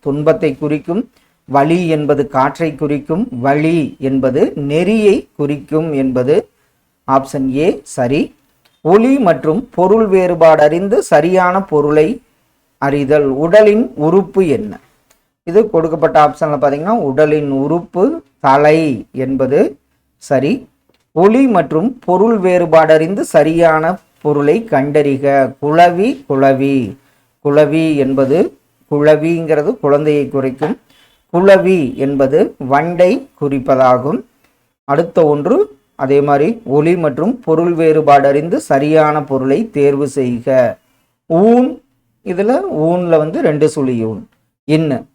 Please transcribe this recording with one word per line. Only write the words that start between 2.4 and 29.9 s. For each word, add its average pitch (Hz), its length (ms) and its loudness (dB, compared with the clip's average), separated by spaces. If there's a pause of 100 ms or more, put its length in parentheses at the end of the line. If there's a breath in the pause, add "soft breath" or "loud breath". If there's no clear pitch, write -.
குறிக்கும். 147 420 -4 (220)
வழி 151 340 0 (300)
என்பது 131 320 -2 (300)
நெறியை 196 440 2 (240)
குறிக்கும் 147 500 -4 (120)
என்பது 131 340 0 (720)
ஆப்ஷன் 135 380 -2 (100)
ஏ 156 120 0 (260)
சரி. 135 260 -2 (640)
ஒளி 220 340 4
மற்றும் 160 420 0 (160)
பொருள் 208 300 2
வேறுபாடு 170 600 4
அறிந்து 190 360 0
சரியான 180 680 0
பொருளை 151 360 2 (760)
அறிதல். 143 460 0 (160)
உடலின் 208 400 4 (220)
உறுப்பு 190 360 0 (140)
என்ன? 104 160 -8 (760)
இது 180 240 2
கொடுக்கப்பட்ட 160 560 0
ஆப்ஷன்ல 147 380 -2
பாத்தீங்கன்னா, 151 320 0 (140)
உடலின் 151 420 0 (100)
உறுப்பு 170 420 -2 (360)
தலை 147 400 2 (440)
என்பது 135 380 -2 (600)
சரி. 139 300 -2 (640)
ஒளி 214 260 4 (140)
மற்றும் 160 320 -2 (180)
பொருள் 214 380 2
வேறுபாடு 160 540 2
அறிந்து 185 260 -2
சரியான 160 720 2 (240)
பொருளை 147 380 -2 (160)
கண்டறிக. 143 520 -2 (360)
குளவி, 175 480 2 (180)
குளவி. 135 500 0 (680)
குளவி 151 420 2 (180)
என்பது, 135 340 0 (520)
குளவிங்கிறது 151 800 0 (140)
குழந்தையை 147 400 0 (100)